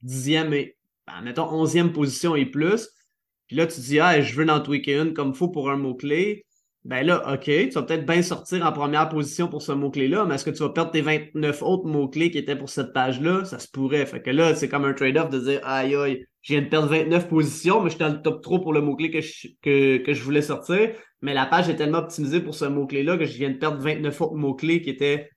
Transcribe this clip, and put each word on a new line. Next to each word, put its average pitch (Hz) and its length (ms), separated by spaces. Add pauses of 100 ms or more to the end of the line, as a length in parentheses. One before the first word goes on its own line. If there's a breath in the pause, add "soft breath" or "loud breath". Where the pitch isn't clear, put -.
dixième 143 520
et, - 240 (280)
ben, 87 180
mettons, 156 280
onzième 160 400
position 151 460
et 135 80
plus. 170 420 (600)
Puis 123 100
là, 165 100
tu 165 140
dis, « 139 180
Ah, 160 220
je 117 120
veux 156 160
en 151 120
tweaker 143 420
une 160 100
comme 139 200
faut 170 160
pour 143 200
un 139 80
mot-clé. » 143 680 (400)
Ben 127 200
là, 160 280
OK, 135 100
tu 170 280
vas 143 120
peut-être 160 220
bien 170 160
sortir 175 440
en 151 60
première 151 380
position 156 400
pour 147 120
ce 147 120
mot-clé-là, 139 500
mais 156 120
est-ce 135 100
que 156 60
tu 151 80
vas 151 100
perdre 165 220
tes 156 100
vingt-neuf 151 600
autres 180 240
mots-clés 151 460
qui 151 60
étaient 143 180
pour 135 140
cette 131 240
page-là ? 135 500
Ça - 160
se - 80
pourrait. 135 380
Fait 127 160
que - 80
là, 156 260
c'est 156 140
comme 143 160
un 139 80
trade-off 139 360
de 135 100
dire, « 131 240
Aïe, 135 340
aïe, 139 280 (180)
je 147 100
viens 147 80
de 143 80
perdre 156 180
vingt-neuf 160 400
positions, 165 540
mais 175 80
je - 60
suis - 40
dans 147 140
le 147 80
top 156 200
trois 180 200
pour 165 100
le 151 80
mot-clé 147 320
que 160 80
je, - 300 (120)
que, 139 360
que 131 160
je 120 100
voulais 143 180
sortir. » 180 500 (300 loud breath)
Mais 139 120
la 135 120
page 175 220
est 160 80
tellement 151 220
optimisée 160 420
pour 156 160
ce - 80
mot-clé-là 143 540
que 160 80
je 120 120
viens 139 120
de 131 80
perdre 151 240
vingt-neuf 151 400
autres 156 140
mots-clés 151 460
qui 147 100
étaient 143 460